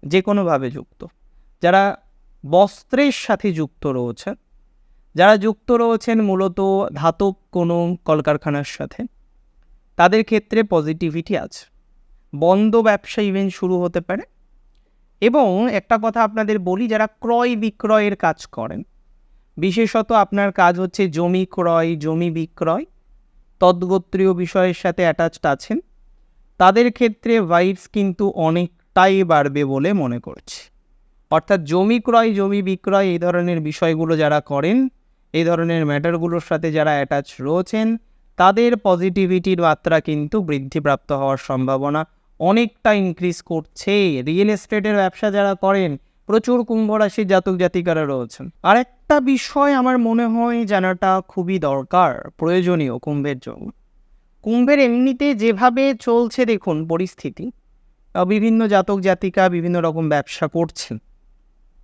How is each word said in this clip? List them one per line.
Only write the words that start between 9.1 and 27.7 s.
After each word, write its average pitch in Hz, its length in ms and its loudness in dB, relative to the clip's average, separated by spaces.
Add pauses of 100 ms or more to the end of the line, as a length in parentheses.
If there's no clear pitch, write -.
তাদের 190 280 4
ক্ষেত্রে 220 380 0
পজিটিভিটি 165 760 -4
আছে। - 300 -10 (680)
বন্ধ 190 420 2
ব্যবসা 214 460 0
even 196 280 -2
শুরু 180 320 -2
হতে 175 180 -4
পারে। 196 220 -6 (1000)
এবং 233 500 2
একটা 220 320 0
কথা 226 200 -2
আপনাদের 214 360 -2
বলি, 190 300 -2
যারা 214 180 0
ক্রয় 233 500 -2
বিক্রয়ের 208 600 0
কাজ - 300 -2
করেন, 117 400 -10 (680)
বিশেষত 208 560 0
আপনার 202 400 2
কাজ 180 280 2
হচ্ছে 185 280 -2
জমি 175 420 0
ক্রয়, 170 460 0
জমি 160 340 -2
বিক্রয়, 165 540 -4 (760)
তদ্গোত্রীয় 185 760 2
বিষয়ের 180 400 0
সাথে 180 280 -4
অ্যাটাচড 165 440 0
আছেন, 151 340 -2 (760)
তাদের 214 340 4
ক্ষেত্রে 226 480 0
ভাইবস 180 480 0